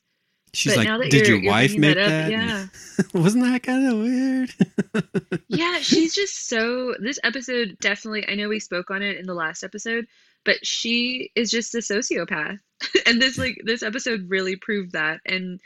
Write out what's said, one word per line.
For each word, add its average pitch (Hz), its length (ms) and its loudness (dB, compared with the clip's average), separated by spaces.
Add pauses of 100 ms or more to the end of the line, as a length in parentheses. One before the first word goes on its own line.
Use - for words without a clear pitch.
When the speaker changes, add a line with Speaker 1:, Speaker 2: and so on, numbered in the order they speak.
(540)
Speaker 1:
She's - 180 2
Speaker 2:
But 131 60 6
Speaker 1:
like, 107 100 4
Speaker 2:
now 110 100 0
that - 120 -2
Speaker 1:
"Did 120 160 6
Speaker 2:
you're, 107 100 6
Speaker 1:
your 92 80 0
Speaker 2:
you're 98 80 4
Speaker 1:
wife 120 200 6
Speaker 2:
bringing - 100 2
Speaker 1:
make 147 140 6
Speaker 2:
that - 60 4
up, 208 80 4
Speaker 1:
that?" 208 200 2
Speaker 2:
yeah. 220 360 -2 (460)
Speaker 1:
<laughs> 180 80 2
Wasn't 214 240 4
that 247 180 2
kinda 262 340 2
weird? 254 640 0
<laughs> - 880 -2
Speaker 2:
Yeah, 339 320 0
she's 320 340 4
just - 340 -4
so, 240 500 -2
this 240 240 -6
episode 240 580 -2
definitely, 202 480 -4
I 202 60 -2
know 208 140 -4
we 214 100 -4
spoke 180 320 -8
on 196 120 -4
it 202 160 -4
in 185 80 -12
the 185 80 -6
last 165 280 -6
episode, 226 440 -6 (380)
but - 220 2
she 240 680 -2
is 226 140 2
just 226 240 -2
a 233 40 -2
sociopath. 202 800 -4 (240)
<laughs> - 240 0
And 233 160 4
this, 262 160 0
like, 254 260 -4
this 233 200 -2
episode 220 440 -4
really 190 280 -2
proved 190 360 -4
that. 160 340 -2
And 185 400 -4